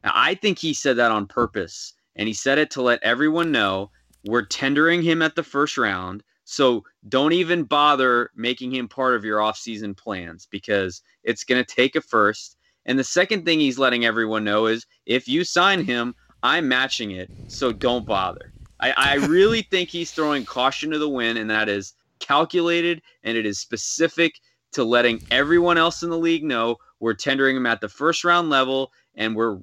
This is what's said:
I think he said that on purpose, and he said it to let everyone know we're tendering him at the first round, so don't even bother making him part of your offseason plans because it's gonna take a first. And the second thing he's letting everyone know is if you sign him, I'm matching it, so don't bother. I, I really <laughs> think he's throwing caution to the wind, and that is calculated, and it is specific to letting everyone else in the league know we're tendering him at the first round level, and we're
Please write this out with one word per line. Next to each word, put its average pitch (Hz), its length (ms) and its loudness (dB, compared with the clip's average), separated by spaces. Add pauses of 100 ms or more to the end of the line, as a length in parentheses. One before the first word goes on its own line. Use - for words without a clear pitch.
I 131 320 0
think 196 240 -2
he 156 140 -4
said 127 240 0
that 117 140 4
on 104 140 0
purpose, - 680 -6 (240)
and 104 100 -2
he 110 60 -4
said 135 240 0
it 151 140 2
to 135 100 -6
let 120 200 2
everyone 156 480 2
know 101 420 -2 (340)
we're 110 200 0
tendering 151 560 0
him 165 200 2
at 160 140 -2
the 165 80 -2
first 143 340 -2
round, 98 440 -4 (280)
so 123 360 2 (240)
don't 143 240 2
even 175 300 0
bother 131 680 2
making 127 400 -6
him 127 140 -6
part 127 280 0
of 107 100 -6
your 107 140 -2
offseason 107 580 -4
plans 90 520 -12
because 98 520 -4 (220)
it's 113 200 -4
gonna 127 220 0
take 131 320 0
a 156 40 0
first. 107 540 0 (300)
And 131 120 0
the 135 60 0
second 185 400 0
thing 165 160 2
he's 131 180 2
letting 123 280 2
everyone 110 400 0
know 107 220 2
is 113 180 -2 (200)
if 123 220 0
you 156 160 0
sign 180 400 2
him, 120 320 -4 (280)
I'm 151 260 0
matching 127 420 -2
it, 92 180 -10 (200)
so 123 240 -2
don't 120 320 -2
bother. 95 480 -4 (260)
I, 127 160 0
I 139 200 2
really 185 460 4
<laughs> - 100 -8
think 180 180 0
he's 170 220 -8
throwing 147 340 -2
caution 139 460 -2
to 151 80 -2
the 151 100 -2
wind, 117 280 0
and 110 120 -4
that 107 180 0
is 101 280 -4 (240)
calculated, 170 840 0 (220)
and 113 140 -2
it 110 80 -2
is 101 140 -4
specific 160 800 -2 (320)
to 127 140 -2
letting 120 360 2 (100)
everyone 170 460 4
else 165 240 0
in 170 80 -6
the 165 80 -4
league 165 280 0
know 117 320 -2 (240)
we're 113 120 0
tendering 135 440 0
him 127 80 -2
at 113 160 0
the 104 80 -8
first 160 340 -2
round 175 260 2
level, 135 440 0 (220)
and 110 200 -4
we're 110 280 0